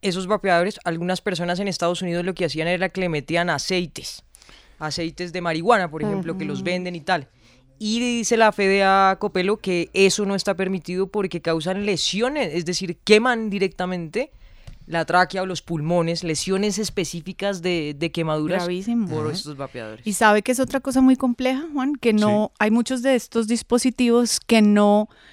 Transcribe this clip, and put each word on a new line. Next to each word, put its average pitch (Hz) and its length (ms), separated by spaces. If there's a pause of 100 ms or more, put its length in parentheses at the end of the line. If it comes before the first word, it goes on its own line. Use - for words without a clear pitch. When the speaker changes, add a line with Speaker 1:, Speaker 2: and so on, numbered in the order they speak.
Speaker 1:
Esos 185 240
vapeadores, 190 580
algunas 175 360
personas 175 400
en 202 80
Estados 175 340
Unidos 175 220
lo 185 100
que 185 100
hacían 156 240
era 180 220
que 190 100
le 185 80
metían 165 420
aceites, - 720 (560)
aceites 160 540
de 180 80
marihuana, 175 500
por 156 120
ejemplo, 190 340
que 190 80
los 196 140
Speaker 2:
Ujú. 131 80
Speaker 1:
venden 180 300
y 165 40
tal. 156 280 (500)
Y 214 220
dice 233 360
la 220 160
fda, 196 680
Copelo, 196 400
que 175 360
eso 196 320
no 196 80
está 196 220
permitido 185 500
porque 190 340
causan 170 460
lesiones, 214 680
es 170 140
decir, 175 380
queman 226 440
directamente 185 840 (560)
la 165 200
tráquea 180 360
o 190 40
los 180 160
pulmones, 165 640
lesiones 190 540
específicas 185 840
de, 160 360
de 160 140
quemaduras 160 520
Speaker 3:
Gravísimo. 196 440
Speaker 1:
por 156 180
Speaker 4:
Ujú. 151 40
Speaker 1:
estos 147 260
vapeadores. 117 500
Speaker 3:
¿Y 214 60
sabe 214 300
que 254 100
es 240 80
otra 262 200
cosa 262 200
muy 262 160
compleja, 262 560
Juan? 285 220
Que 233 180
no, 214 400
Speaker 4:
Sí. - 60
Speaker 3:
hay 220 120
muchos 240 320
de 262 120
estos 226 340
dispositivos 240 920
que 226 200
no 208 480 (240)